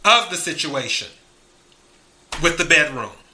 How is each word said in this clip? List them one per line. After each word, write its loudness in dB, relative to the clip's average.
of 4
the -4
situation -4
with 0
the 0
bedroom. 2